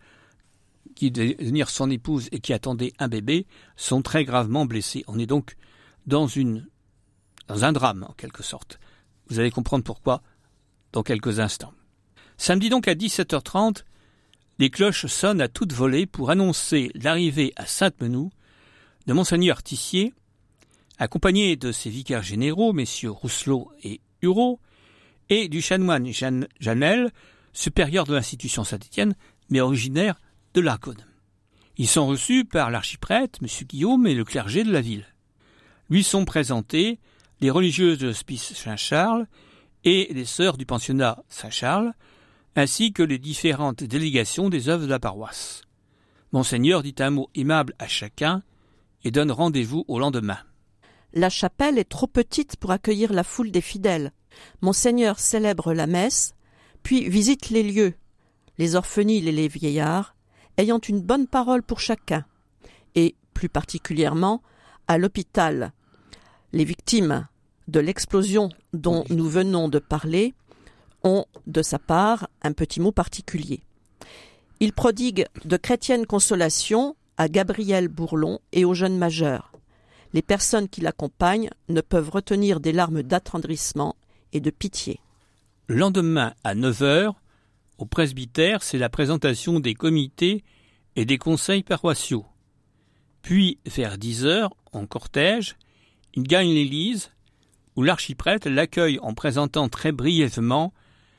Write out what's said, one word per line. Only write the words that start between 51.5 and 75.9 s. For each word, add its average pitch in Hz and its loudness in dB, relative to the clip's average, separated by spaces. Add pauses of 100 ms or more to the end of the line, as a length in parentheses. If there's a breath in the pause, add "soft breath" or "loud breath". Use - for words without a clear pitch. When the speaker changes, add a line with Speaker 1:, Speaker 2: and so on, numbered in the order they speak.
Speaker 2:
est 202 0
trop - -4
petite - -2
pour 190 -4
accueillir 208 0
la 175 2
foule 233 -4
des 180 0
fidèles. 175 -2 (500 loud breath)
Monseigneur 220 2
célèbre 202 0
la 160 -2
messe, 180 0 (500 soft breath)
puis 254 0
visite 214 2
les 220 4
lieux, 202 2 (640)
les 165 0
orphelinats 208 2
et 160 0
les 156 0
vieillards, 156 -2 (420 soft breath)
ayant 220 4
une 202 -2
bonne 247 2
parole 254 2
pour - -6
chacun, 165 -4 (720 soft breath)
et 170 4 (160)
plus - -4
particulièrement 165 -2 (440 soft breath)
à 165 4
l'hôpital. 170 -2 (800 soft breath)
Les 156 2
victimes 151 0 (400)
de 151 2
l'explosion 196 0 (220)
dont 165 0
nous 165 2
venons 175 2
de 147 0
parler 160 -2 (720 soft breath)
ont, 190 2 (200)
de 156 -2
sa 139 -4
part, 202 0 (140)
un 151 0
petit - -4
mot 185 2
particulier. - -4 (960 loud breath)
Il 214 2
prodigue 233 2 (180)
de 175 0
chrétiennes 240 0